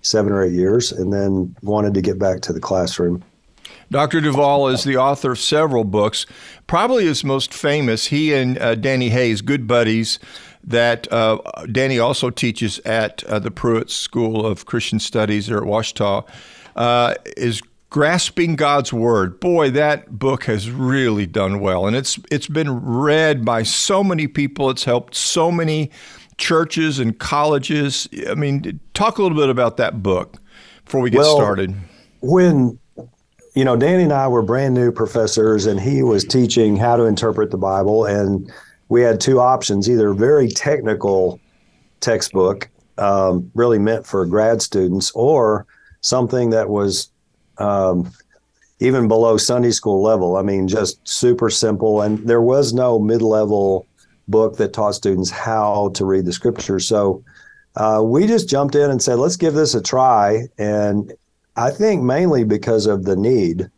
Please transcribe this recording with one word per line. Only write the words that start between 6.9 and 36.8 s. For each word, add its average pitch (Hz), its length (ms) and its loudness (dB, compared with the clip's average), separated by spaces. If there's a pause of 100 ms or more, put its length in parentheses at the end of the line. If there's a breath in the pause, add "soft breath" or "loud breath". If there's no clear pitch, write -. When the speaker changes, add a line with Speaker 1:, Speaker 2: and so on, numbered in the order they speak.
Speaker 2:
his 151 180 -2
most 135 300 -2
famous, 143 540 -2
he 151 260 0
and, 131 240 0
uh, 117 180 0
Danny 127 320 -2
Hayes, 113 320 0
good 131 260 -4
buddies, 113 520 0 (440 loud breath)
that, 117 480 0
uh, 110 280 0 (340)
Danny 131 260 0
also 120 320 0
teaches 113 500 -4
at, 110 440 -4
uh, 107 140 -4
the 107 120 -6
Pruitt 113 400 -2
School 110 560 -4
of 104 200 -6
Christian 110 340 -4
Studies 104 480 -2
there 110 80 -2
at 104 80 -2
Ouachita, 104 580 -2 (540 loud breath)
uh, 120 380 2 (220)
is 117 260 -4 (260)
Grasping 165 680 0
God's 143 380 0
Word. 113 480 0
Boy, 170 300 2
that 147 460 -2
book 135 280 -2
has 107 260 -4
really 127 560 0
done 98 320 -2
well. 95 300 0
And 110 80 0
it's, 135 240 -4 (100)
it's 143 160 -4
been 156 240 -2 (140)
read 147 600 0
by 113 200 0
so 196 400 -2
many 160 240 -2
people. 139 420 -2
It's 127 140 -4
helped 123 320 -2
so 170 340 0
many 156 400 -2 (480 loud breath)
churches 160 640 0
and 113 180 -2
colleges. 147 880 -2 (220)
I - 60 -2
mean, 139 420 -4 (160)
talk 220 240 0
a 214 60 0
little 170 120 0
bit 147 120 2
about 120 300 0
that 110 260 -4
book 92 320 -2 (480 loud breath)
before - 160 -2
we 123 100 0
get 117 80 4
Speaker 1:
Well, 151 160 6
Speaker 2:
started. 98 400 0 (460 loud breath)
Speaker 1:
when, 147 580 2 (800)
you 135 80 2
know, 127 100 2
Danny 170 300 2
and 151 80 2
I 135 160 0
were 120 140 2
brand 127 320 0
new 123 180 2
professors, 110 720 0
and 101 140 0
he 135 240 0
was 104 200 2
teaching 117 520 2
how 120 200 2